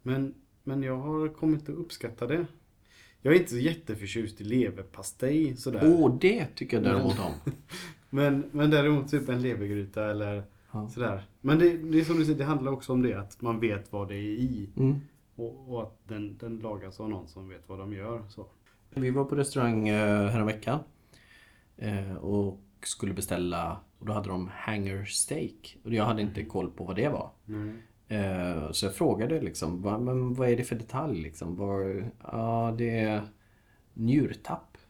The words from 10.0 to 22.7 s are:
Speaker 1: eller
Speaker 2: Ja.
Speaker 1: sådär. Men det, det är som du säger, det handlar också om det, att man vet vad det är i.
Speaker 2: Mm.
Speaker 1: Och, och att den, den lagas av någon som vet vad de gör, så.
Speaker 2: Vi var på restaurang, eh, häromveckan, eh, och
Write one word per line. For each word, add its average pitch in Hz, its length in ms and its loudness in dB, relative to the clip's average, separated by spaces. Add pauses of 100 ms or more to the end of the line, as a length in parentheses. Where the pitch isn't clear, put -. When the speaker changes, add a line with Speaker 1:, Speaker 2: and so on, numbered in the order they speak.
Speaker 1:
eller 104 320 -2 (320)
Speaker 2:
Ja. 107 140 -4
Speaker 1:
sådär. 107 380 -4 (140)
Men 156 180 4
det, 170 180 8
det 160 220 2
är 160 40 4
som 160 140 2
du 156 80 4
säger, 151 120 2
det 143 60 -2
handlar 139 280 0
också 131 220 -4
om 127 80 4
det, 120 120 2
att 101 280 -8
man 117 180 0
vet 104 320 -2
vad 101 160 -4
det 101 80 -8
är 101 60 -6
i. 107 560 -2
Speaker 2:
Mm. 135 220 4 (360)
Speaker 1:
Och, 127 380 -10
och 113 100 -4
att - 140 -14 (100)
den, 104 300 -8
den 113 220 -8
lagas 98 400 -10
av 110 100 -6
någon 90 180 -6
som 95 220 -16
vet 87 200 -18
vad 95 100 -10
de 98 140 -8
gör, 110 360 -8
så. 101 180 -16 (420)
Speaker 2:
Vi 131 200 -2
var 135 160 2
på 139 100 -2
restaurang, 120 520 2
eh, 104 420 4
häromveckan, 110 500 0 (1000)
eh, 98 380 -4
och 101 440 -2 (240)